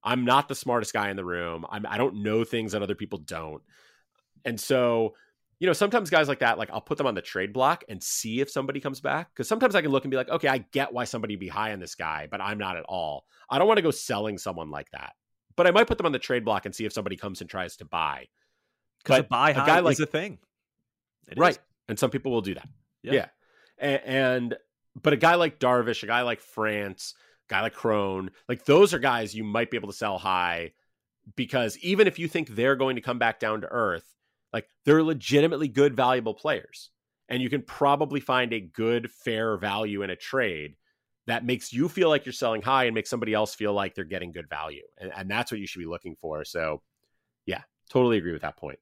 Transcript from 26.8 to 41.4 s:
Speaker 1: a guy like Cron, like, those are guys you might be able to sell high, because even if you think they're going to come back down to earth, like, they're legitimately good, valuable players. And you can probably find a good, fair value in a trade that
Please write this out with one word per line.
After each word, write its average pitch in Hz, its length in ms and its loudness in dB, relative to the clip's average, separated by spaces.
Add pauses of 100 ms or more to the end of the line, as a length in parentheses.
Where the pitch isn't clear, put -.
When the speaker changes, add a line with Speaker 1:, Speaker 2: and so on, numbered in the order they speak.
Speaker 1:
a - 40 -4
guy 98 80 2
like 110 140 -2
Cron, 98 580 0 (160)
like, - 160 -6
those 170 280 8
are 160 60 -2
guys 120 340 0
you 110 120 -8
might 110 260 -2
be 120 60 -4
able 101 140 -6
to - 60 -14
sell 101 220 -4
high, 87 540 -2 (640)
because 120 420 -2
even 190 300 4
if - 100 -2
you 170 80 -4
think 156 220 -4
they're 123 260 2
going 131 220 0
to 113 60 -8
come 123 180 -4
back 113 180 2
down 107 220 -2
to - 80 -10
earth, 98 480 -2 (360)
like, - 160 -6 (160)
they're 156 180 8
legitimately 151 640 2
good, 131 280 4
valuable 123 380 2
players. - 560 -6 (380)
And 127 140 -2
you 127 60 -2
can 135 140 -2
probably 143 580 2
find 127 320 0
a 113 80 -4
good, 113 500 -2
fair 113 460 -4
value 101 460 -4
in 95 80 -4
a 87 60 -6
trade 85 600 -4 (500)
that 117 180 -4